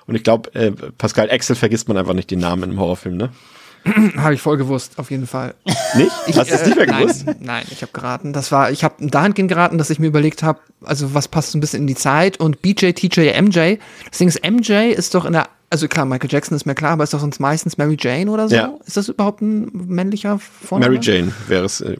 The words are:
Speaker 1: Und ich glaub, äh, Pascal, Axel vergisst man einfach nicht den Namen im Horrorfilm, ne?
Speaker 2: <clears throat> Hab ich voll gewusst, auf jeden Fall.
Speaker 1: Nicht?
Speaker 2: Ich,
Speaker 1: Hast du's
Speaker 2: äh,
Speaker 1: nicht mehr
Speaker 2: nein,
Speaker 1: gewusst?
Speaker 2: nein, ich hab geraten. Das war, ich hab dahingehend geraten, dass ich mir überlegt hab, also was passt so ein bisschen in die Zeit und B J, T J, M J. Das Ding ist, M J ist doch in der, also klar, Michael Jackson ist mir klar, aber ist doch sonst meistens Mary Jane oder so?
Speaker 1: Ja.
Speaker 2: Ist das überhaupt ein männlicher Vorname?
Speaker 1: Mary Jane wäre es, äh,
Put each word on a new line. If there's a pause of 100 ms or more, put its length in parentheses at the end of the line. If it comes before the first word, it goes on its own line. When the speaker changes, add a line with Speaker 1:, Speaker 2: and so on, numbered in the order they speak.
Speaker 1:
Und
ich
glaub,
äh,
Pascal,
Axel
vergisst
man
einfach
nicht
den
Namen
im
Horrorfilm,
ne? (540)
Speaker 2:
<clears throat>
Hab
ich
voll
gewusst,
auf
jeden
Fall. (420)
Speaker 1:
Nicht? (160)
Speaker 2:
Ich,
Speaker 1:
Hast
du's
Speaker 2:
äh,
Speaker 1:
nicht
mehr
Speaker 2:
nein,
Speaker 1:
gewusst? (160)
Speaker 2:
nein,
ich
hab
geraten.
Das
war,
ich
hab
dahingehend
geraten,
dass
ich
mir
überlegt
hab, (240)
also
was
passt
so
ein
bisschen
in
die
Zeit
und
B
J,
T
J,
M
J. (300)
Das
Ding
ist,
M
J
ist
doch
in
der, (220)
also
klar,
Michael
Jackson
ist
mir
klar,
aber
ist
doch
sonst
meistens
Mary
Jane
oder
so?
Speaker 1:
Ja. (120)
Speaker 2:
Ist
das
überhaupt
ein
männlicher
Vorname?
Speaker 1:
Mary
Jane (160)
wäre
es,
äh,